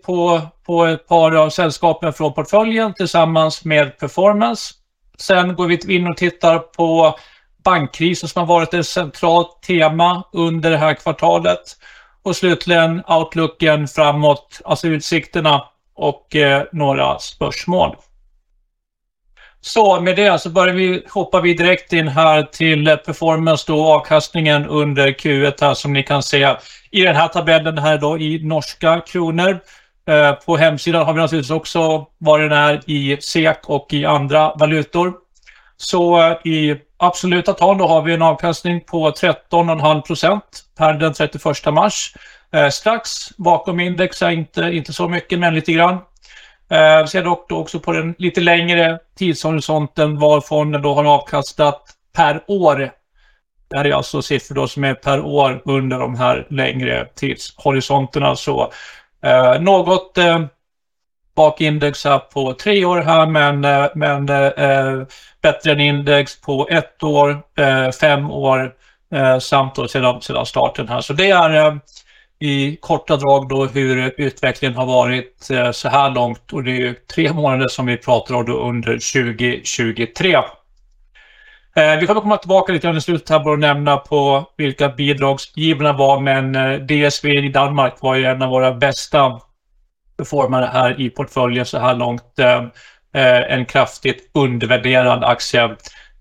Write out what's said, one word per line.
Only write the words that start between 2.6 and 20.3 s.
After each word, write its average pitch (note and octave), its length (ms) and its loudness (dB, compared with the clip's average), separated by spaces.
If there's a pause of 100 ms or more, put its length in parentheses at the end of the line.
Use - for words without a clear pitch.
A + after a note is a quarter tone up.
tillsammans D#3+ 680 0
med D3 340 0
performance. G#3 760 0 (440)
Sen F3+ 360 0
går F3 120 -2
vi F3 300 0
in F3 100 0
och F3 100 -6
tittar E3+ 420 2
på E3 600 0 (460)
bankkrisen D#3+ 640 -2
som - 120 -6
har - 60 -2
varit E3 280 2
ett E3+ 120 -2
centralt E3+ 760 -2
tema E3+ 600 0 (100)
under E3 380 0
det D#3+ 60 2
här D3+ 180 0
kvartalet. E3+ 840 -2 (460)
Och F#3 140 -4
slutligen E3+ 680 0
outlooken D#3+ 840 0
framåt, D3 760 0
alltså E3 220 -4
utsikterna D#3 800 -2 (280)
och, - 400 -4
eh, C#3+ 260 2 (100)
några C#3 460 -2
spörsmål. - 800 -4 (1600)
Så G3 400 2
med F3+ 160 0
det G3 240 4